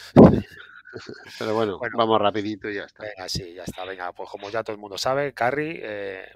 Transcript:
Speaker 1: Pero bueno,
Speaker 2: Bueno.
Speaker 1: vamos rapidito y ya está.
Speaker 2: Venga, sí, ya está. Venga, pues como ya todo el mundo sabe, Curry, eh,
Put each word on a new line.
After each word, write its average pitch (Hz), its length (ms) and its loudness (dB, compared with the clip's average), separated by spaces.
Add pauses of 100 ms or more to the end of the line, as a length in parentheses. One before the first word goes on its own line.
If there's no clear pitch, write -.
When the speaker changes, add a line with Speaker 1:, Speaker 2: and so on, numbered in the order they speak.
(1400)
Speaker 1:
Pero 110 160 -4
bueno, 107 240 0
Speaker 2:
Bueno. 113 180 -6
Speaker 1:
vamos 113 240 6
rapidito 104 480 -2
y 104 80 -6
ya 92 100 -8
está. - 180 -18
Speaker 2:
Venga, 98 260 -12
sí, 87 240 -8
ya 90 120 -14
está. - 200 -10
Venga, 90 280 -8
pues 95 180 -14
como 101 180 -10
ya 113 140 -4
todo 110 100 -8
el 104 60 -12
mundo 98 180 -12
sabe, 135 380 -2
Curry, 147 480 -2
eh, 98 420 -8 (100)